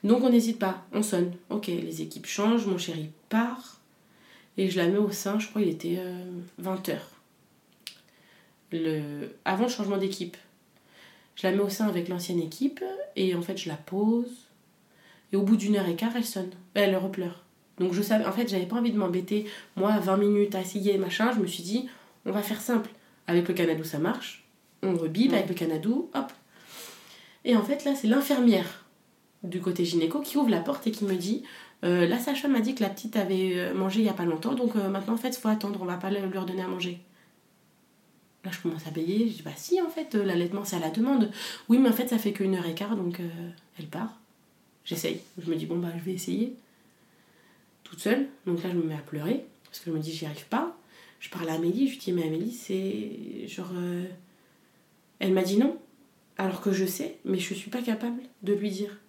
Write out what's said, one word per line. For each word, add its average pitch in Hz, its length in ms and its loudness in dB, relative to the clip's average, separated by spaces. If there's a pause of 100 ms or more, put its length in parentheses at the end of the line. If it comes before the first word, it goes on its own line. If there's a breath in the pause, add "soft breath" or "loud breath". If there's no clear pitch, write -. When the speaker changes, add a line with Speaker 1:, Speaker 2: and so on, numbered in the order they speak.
Speaker 1:
Donc 240 200 6
on 254 60 6
n'hésite 233 280 6
pas, 190 320 -2
on 208 120 0
sonne. 180 300 2 (180)
Ok, - 160 -4
les 165 340 -4
équipes 156 240 -10
changent, 220 400 2
mon 185 140 0
chéri 156 320 -6 (180)
part, 240 500 -2 (760 soft breath)
et 190 140 2
je 185 80 0
la 170 100 4
mets 196 80 4
au 208 140 4
sein, 202 280 -2
je 214 100 -4
crois 214 120 -4
qu'il 185 100 4
était, 170 280 -2
euh, 180 260 -8 (320)
vingt 190 320 -4
heures. 131 220 -6 (1600 soft breath)
Le... 156 560 -4 (160)
Avant 190 200 2
le 247 40 2
changement 202 300 -2
d'équipe, 190 400 -4 (1000 loud breath)
je - 100 -4
la 185 60 4
mets 202 100 2
au 196 60 2
sein 214 200 0
avec 175 200 0
l'ancienne 175 320 -2
équipe, 262 420 -2 (340)
et 185 180 2
en 175 80 -2
fait 185 160 -6
je - 100 -6
la 151 80 -6
pose, 226 720 0 (840 soft breath)
et 196 60 0
au 202 60 4
bout 208 140 6
d'une 208 200 2
heure 180 120 2
et 170 60 0
quart, 226 220 -2
elle 233 80 0
sonne, 185 260 -4 (220)
elle 196 240 4
repleure. 185 480 -4 (340)
Donc 185 140 2
je 185 80 0
savais, 214 240 2
en 190 80 -2
fait, 233 160 0
j'avais 180 180 0
pas 220 100 -4
envie 233 160 2
de 208 60 2
m'embêter. 185 460 0 (320 loud breath)
Moi, 196 160 4
à 208 60 4
vingt 190 200 2
minutes, 202 360 4
à 190 80 0
essayer, 196 360 0
machin, 220 360 2
je 214 60 2
me 180 60 2
suis - 160 -6
dit, 226 260 -2 (360 loud breath)
on - 60 -2
va 202 120 0
faire 208 180 -4
simple. 233 300 0 (360 soft breath)
Avec 175 220 4
le 180 60 0
canadou, 165 280 2
ça 156 160 -6
marche. - 460 -4 (380)
On 190 120 0
rebip 175 380 2
Speaker 2:
Ouais. 220 60 4
Speaker 1:
avec 196 100 2
le 185 80 -2
canadou, 170 580 0
hop. - 180 -4 (1120 loud breath)
Et 240 120 6
en 208 80 6
fait, 277 200 -2
là, 277 120 2
c'est - 100 -2
l'infirmière 247 760 4 (600)
du 180 180 -4
côté 180 240 0
gynéco 170 360 2
qui - 180 -4
ouvre 247 120 4
la 170 100 4
porte 277 260 -4
et 220 40 2
qui 214 140 -4
me 190 100 0
dit, 185 280 -2 (420 loud breath)
euh, « 175 240 6
La 233 100 2
sage-femme 277 340 0
m'a 240 80 4
dit 254 140 0
que 226 80 0
la 196 80 2
petite 220 260 -6
avait, 190 400 2
euh, 180 180 -2
mangé 190 260 2
il 214 60 6
y - 20 4
a 190 40 2
pas 180 120 -2
longtemps, 170 300 0
donc, 240 220 0
euh, 196 120 2
maintenant, 196 260 -2
en 226 40 -2
fait, 254 180 -4
faut - 120 -2
attendre, 208 340 0
on - 20 -6
va 180 120 -4
pas 190 140 -4
le, 196 160 0
lui 190 120 -2
redonner 185 240 -4
à 185 60 -4
manger. » 180 320 -4 (1400 soft breath)
Là, 190 80 -6
je - 60 -10
commence 160 280 -4
à 156 40 -8
bégayer, 180 380 2
je 214 60 -2
dis, « - 100 -14
Bah - 120 -10
si, 359 240 2
en 339 80 0
fait, - 260 -6
euh, 202 100 4
l'allaitement, 180 400 0
c'est 185 120 -4
à 165 40 0
la 156 100 -2
demande. » « 233 400 4 (380 loud breath)
Oui, 240 100 8
mais 262 100 8
en 220 40 6
fait, 240 160 2
ça 226 100 2
fait 208 140 0
qu'une 190 220 2
heure 170 120 -2
et 165 80 -2
quart, 208 220 -2
donc, 175 240 -2
euh, 175 80 -6 (500)
elle 156 80 -10
part. » 190 320 -8 (680)
J'essaye. - 360 -4 (200)
Je 165 100 -6
me 156 60 0
dis, « 160 100 -4
Bon, 165 120 -2
bah, 175 180 -2
je 170 60 -6
vais 185 100 -4
essayer. » 202 420 -2 (1300 soft breath)
Toute - 160 -20
seule. 262 260 2 (200)
Donc 170 160 0
là, 180 80 -4
je 175 60 -2
me 165 80 2
mets 156 100 -2
à 151 40 -6
pleurer, 151 460 -4 (200)
parce - 160 -20
que 175 100 -8
je 160 60 -2
me 156 40 -2
dis, « 156 120 -6
J'y 160 140 -8
arrive 147 200 -12
pas. » 320 300 -2 (440 loud breath)
Je - 100 -14
parle 170 200 -6
à 160 40 -2
Amélie, 185 320 2
je 262 60 0
lui - 60 -12
dis, « 185 160 -4
Mais 165 100 0
Amélie, 170 280 -2
c'est - 960 -6
genre, 180 280 -10
euh, » 175 280 -4 (1160 soft breath)
Elle 190 120 4
m'a 190 100 6
dit 196 140 2
non, 277 220 4 (580)
alors 190 240 -2
que 196 120 2
je 185 120 2
sais, - 400 -4
mais 190 140 0
je 185 160 -4
suis - 160 -12
pas 247 100 -4
capable 240 400 -2 (220)
de 202 120 0
lui 202 160 0
dire. 202 280 -6 (100)